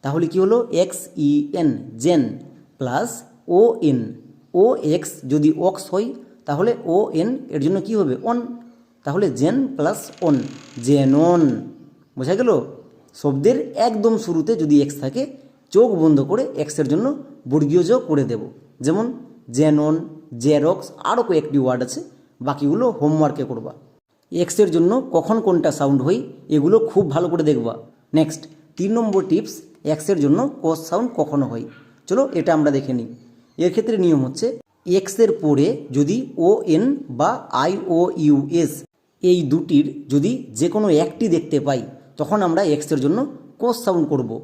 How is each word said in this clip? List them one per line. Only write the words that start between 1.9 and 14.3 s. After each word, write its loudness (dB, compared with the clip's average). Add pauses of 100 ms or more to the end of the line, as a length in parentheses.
জেন, 2 (560)
প্লাস -4 (500)
ও 8 (280)
এন। 2 (540)
ও 4 (320)
এক্স -6 (200)
যদি 4 (180)
অক্স -2 (100)
হয় -2 (380)
তাহলে 0 (240)
ও 4 (240)
এন 0 (260)
এর -2
জন্য 0
কি -6
হবে? 0 (140)
অন। 0 (680)
তাহলে 0 (140)
জেন 2 (200)
প্লাস -2 (280)
অন, 4 (500)
জেনন। 4 (760)
বোঝা -2
গেল? 2 (680)
শব্দের 2 (300)
একদম 2 (120)
শুরুতে -2 (100)